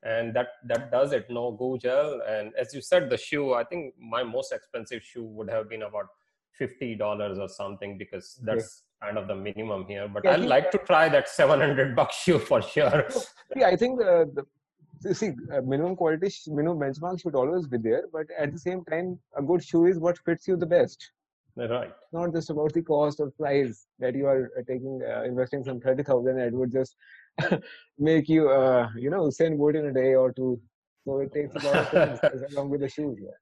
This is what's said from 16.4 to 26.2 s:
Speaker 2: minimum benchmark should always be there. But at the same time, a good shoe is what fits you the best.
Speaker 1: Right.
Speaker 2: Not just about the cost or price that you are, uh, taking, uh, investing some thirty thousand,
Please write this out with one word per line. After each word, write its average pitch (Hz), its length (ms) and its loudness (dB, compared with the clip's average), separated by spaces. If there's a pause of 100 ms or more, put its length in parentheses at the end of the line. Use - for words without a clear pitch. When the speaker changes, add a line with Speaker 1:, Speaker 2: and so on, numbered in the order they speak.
Speaker 2:
minimum 156 320 0
benchmark 147 420 -4
should 151 140 -4
always 156 320 0
be 123 100 -4
there. 113 340 0
But 156 140 -6 (120)
at 147 140 -2
the 175 80 -12
same 180 240 -6
time, 175 340 -6 (200)
a 147 40 -4
good 165 220 0
shoe 170 220 4
is 180 140 4
what 170 260 0
fits 170 240 -4
you 185 80 2
the 170 80 -2
best. 165 460 2 (440)
Speaker 1:
Right. 120 380 -4 (180)
Speaker 2:
Not 165 220 -2
just 160 160 -2
about 151 240 0
the 170 80 0
cost 147 380 2
or 147 120 -2
price 139 540 -2 (140)
that 127 160 -2
you 139 120 0
are, 135 300 2
uh, 123 100 -6
taking, 131 400 -6
uh, 113 160 -4
investing 127 400 -2
some 127 160 -6
thirty 131 240 0
thousand, 131 360 2